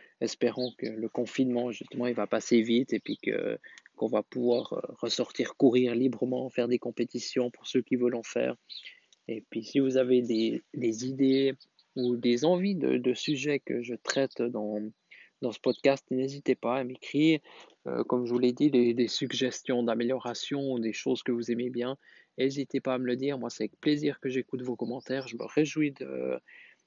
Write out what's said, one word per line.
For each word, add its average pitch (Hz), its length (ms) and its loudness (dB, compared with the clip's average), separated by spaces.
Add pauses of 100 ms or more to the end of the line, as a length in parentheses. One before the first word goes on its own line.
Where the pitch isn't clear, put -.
(220)
espérons 123 540 -2
que - 120 -8
le 110 200 -6
confinement, 123 600 0
justement, 120 380 -6
il 120 80 -2
va 104 100 0
passer 113 380 4
vite 120 300 2
et 107 60 0
puis - 180 -6
que, - 420 -2 (360)
qu'on 113 120 -2
va 110 160 0
pouvoir, 120 500 -2
euh, - 80 -4 (160)
ressortir - 580 -4
courir 127 380 6
librement, 127 560 0
faire 120 180 0
des 123 120 2
compétitions 123 720 -4
pour - 160 -18
ceux 127 160 2
qui - 120 0
veulent 123 200 2
en 117 80 -6
faire. 123 320 -2 (720)
Et 110 240 -6
puis, 113 120 -6
si 143 160 0
vous 131 180 4
avez 123 260 6
des, 113 400 0 (100)
des 117 320 -2
idées 135 480 4 (420)
ou 123 220 0
des 123 260 2
envies 180 300 2
de, 131 240 2
de 123 160 2
sujets 143 460 -2
que 120 240 -4
je 120 100 -8
traite - 480 -2
dans, 107 400 -2 (600)
dans 120 80 -2
ce - 80 -14
podcast, 139 500 2
n'hésitez 135 460 0
pas 120 220 -2
à 135 60 -2
m'écrire. 147 560 2 (460)
Euh, 123 180 -2
comme 123 220 0
je 117 60 -4
vous 123 80 2
l'ai 123 140 4
dit, 143 180 2
des, 120 240 6
des 120 120 2
suggestions 123 760 -2
d'amélioration, 120 960 -2
des 110 140 -2
choses - 280 -2
que 131 100 -2
vous 117 200 -2
aimez 120 180 -2
bien, 127 280 -4 (400)
n'hésitez 135 420 0
pas 131 160 0
à - 20 -2
me 127 80 -2
le 123 120 0
dire. 139 200 -2
Moi, 117 120 -6
c'est - 160 -6
avec - 140 -12
plaisir 147 420 0
que 131 80 -4
j'écoute 127 320 -4
vos 123 160 -6
commentaires. 131 500 -6
Je 117 80 -10
me 113 80 -8
réjouis 147 480 0
de, 131 480 -6 (480)